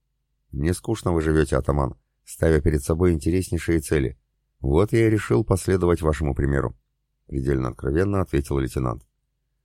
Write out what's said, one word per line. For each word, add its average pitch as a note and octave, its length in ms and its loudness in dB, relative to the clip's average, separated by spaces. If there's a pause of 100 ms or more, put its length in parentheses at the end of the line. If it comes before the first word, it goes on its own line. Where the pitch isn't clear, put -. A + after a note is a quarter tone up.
(520)
Не D2+ 220 -2
скучно - 380 -4
вы E2 100 0
живёте, D#2 360 2
атаман, C#2 380 0 (280)
ставя D#2+ 380 2
перед D2+ 220 2
собой E2+ 300 2
интереснейшие E2 680 -2
цели, D2 400 -2 (420)
«Вот D#2+ 320 2
я A2+ 140 4
и - 20 4
решил A2 340 0
последовать F2+ 580 2
вашему D#2 320 0
примеру», — C2+ 440 -2 (500)
предельно C2 420 -2
откровенно F2 520 -2
ответил C#2+ 380 -2
лейтенант. B1 440 -4 (600)